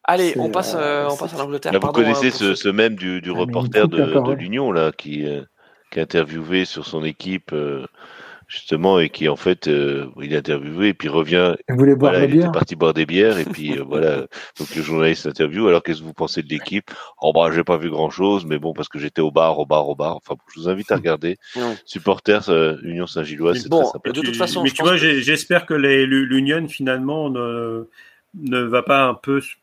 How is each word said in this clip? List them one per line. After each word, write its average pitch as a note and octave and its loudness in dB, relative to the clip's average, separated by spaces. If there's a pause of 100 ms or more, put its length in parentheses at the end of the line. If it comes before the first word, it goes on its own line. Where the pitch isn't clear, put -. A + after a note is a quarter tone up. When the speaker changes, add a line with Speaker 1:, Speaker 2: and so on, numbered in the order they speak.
Speaker 1:
allez, F3 2
Speaker 2:
c'est, C3 -2
Speaker 1:
on A#2 -2
passe, F3+ -2
Speaker 2:
euh, - -2
Speaker 1:
euh, D3 -2
on - -2
Speaker 2:
c'est C#3+ -4
Speaker 1:
passe E3 -10
à D3+ -8
l'Angleterre. C#3+ -4
Speaker 3:
Là, - 2
vous - 2
Speaker 1:
Pardon, C3+ 2
Speaker 3:
connaissez A#2 4
Speaker 1:
hein, - 4
pour - -8
Speaker 3:
ce, G#2+ -2 (100)
Speaker 1:
ceux - -
Speaker 3:
ce - -2
mème A2 2
du, F#2 -6
du F2 -8
Speaker 2:
Ah, E2+ -4
mais F2 -2
il F2 0
me C#2 -4
Speaker 3:
reporter A2+ 2
Speaker 2:
coupe - 4
la E2 2
Speaker 3:
de, - 2
de - -2
Speaker 2:
parole. C3+ 0
Speaker 3:
l'Union, A2+ -2
là, D#2+ 2
qui, D2 -8
euh, C#2+ -6 (480)
qui - -6
est D#2+ 0
interviewé E2 -2
sur D#2 -10
son D#2+ -6
équipe, F2 -8
euh, C#2+ -6 (640)
justement, F2+ 0
et D#2+ 4
qui, D#2 -2
en C#2+ 0
fait, - 0
euh, C#2+ 0 (140)
il C#2+ -8
est - 0
interviewé D2+ -2
et F#3 2
puis - -8
revient. E2 2 (160)
Speaker 2:
Il B2 -2
voulait C#3 8
boire C3+ 4
Speaker 3:
Voilà, F2+ 4
Speaker 2:
la C#3+ 6
Speaker 3:
il C3 0
était D#3 6
Speaker 2:
bière. E3+ 0
Speaker 3:
parti E2 0
boire D#2+ 4
des D#2 2
bières F#2+ 4
et D2+ -2
puis, D2 -6
euh, C#2 -6
Speaker 1:
<laughs> C2+ -12
Speaker 3:
voilà. D2+ 0 (400)
Donc, D2+ -10
le D#2+ -4
journaliste D#2+ 0
interview. D#2+ 0
Alors, E2+ 6
qu'est-ce D#2 -4
que D#2+ -16
vous D#2+ -14
pensez D#2+ -6
de C#2+ -12
l'équipe ? D2+ -6 (300)
Oh, D#2 2
bah, E2 4
j'ai D#2+ 0
pas E2+ 2
vu E2 -4
grand-chose, F2 0
mais D#2 -2
bon, D#2+ -6
parce D2+ -10
que D2+ -12
j'étais D2 -4
au D#2 2
bar, D#2+ 4
au D2+ -4
bar, D2 2
au D2 -6
bar. D2+ -4
Enfin, - -12 (180)
je D#2+ -20
vous E2+ -4
invite G2 -2
à G2 2
regarder. E2 -2 (100)
Speaker 1:
<laughs> - -14
Non. A#2+ -4 (100)
Speaker 3:
Supporters, G2+ 0
euh, D#2+ 2
Union E2+ -6
Saint-Gilloise, D#2 -2
Speaker 4:
Mais A#2+ -4
Speaker 3:
c'est - -12
Speaker 1:
bon, D#3+ 4
Speaker 3:
très B2 0
sympa. - -8
Speaker 1:
de B2 -6
toute A#2+ -2
Speaker 4:
tu, - -4
Speaker 1:
façon, F3+ -2
Speaker 4:
mais C#3+ 2
Speaker 1:
je - 0
Speaker 4:
tu - -6
Speaker 1:
pense E3 4
Speaker 4:
vois, F3+ 4
Speaker 1:
que D3 2
Speaker 4:
j'ai, C#3+ 2
j'espère D#3 0
que D#3+ -2
les, C3+ 4
l'U-, C3+ 2
l'Union, C#3+ 0
finalement, C#3 -4
ne, A#2 -6 (460)
ne C3 -2
va A#2+ 2
pas C#3 4
un B2 0
peu C#3 -2 (220)